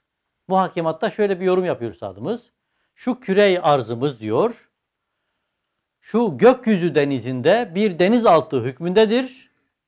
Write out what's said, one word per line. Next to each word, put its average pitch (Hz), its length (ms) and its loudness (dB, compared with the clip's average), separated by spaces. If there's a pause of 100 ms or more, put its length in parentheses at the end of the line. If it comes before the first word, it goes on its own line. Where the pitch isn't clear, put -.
(480)
Muhakematta 175 640 -2
şöyle 196 300 -4
bir 190 60 -6
yorum 180 200 0
yapıyor 117 260 -6
üstadımız. 110 600 -12 (440)
"Şu 247 240 -6
kürey 190 440 2
arzımız" 127 560 -2
diyor, 131 500 -4 (1300)
"şu 208 360 -2
gökyüzü 170 580 2
denizinde 143 800 0
bir 190 240 -2
denizaltı 180 640 2
hükmündedir. 202 880 -2 (360)